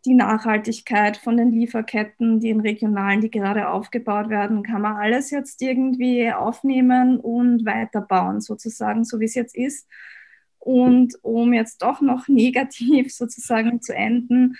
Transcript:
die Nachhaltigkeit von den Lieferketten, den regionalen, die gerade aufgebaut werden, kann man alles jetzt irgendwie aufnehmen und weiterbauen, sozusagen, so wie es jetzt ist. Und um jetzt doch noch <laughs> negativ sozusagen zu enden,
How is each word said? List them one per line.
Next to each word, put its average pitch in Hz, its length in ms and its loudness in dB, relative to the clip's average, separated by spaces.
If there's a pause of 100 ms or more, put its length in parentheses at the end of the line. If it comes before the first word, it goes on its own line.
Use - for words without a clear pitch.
die 254 100 4
Nachhaltigkeit 214 1000 0
von 233 200 -2
den 233 160 4
Lieferketten, 226 880 -2
den 220 180 0
regionalen, 208 640 0
die 220 100 -2
gerade 202 380 -2
aufgebaut 208 640 -4
werden, 208 340 -2
kann 214 180 -6
man 208 140 -4
alles 233 340 -2
jetzt 277 320 -8
irgendwie 254 680 0
aufnehmen 254 880 2
und 240 440 0
weiterbauen, 202 760 -2
sozusagen, 220 640 -4
so 226 160 -6
wie 226 60 0
es 220 100 -4
jetzt 240 180 -6
ist. 277 320 -6 (720)
Und 247 640 4
um 233 300 0
jetzt 226 300 -2
doch 269 180 -2
noch 254 260 0
<laughs> - 0 -
negativ 254 880 2
sozusagen 233 680 -4
zu - 140 -10
enden, 247 640 2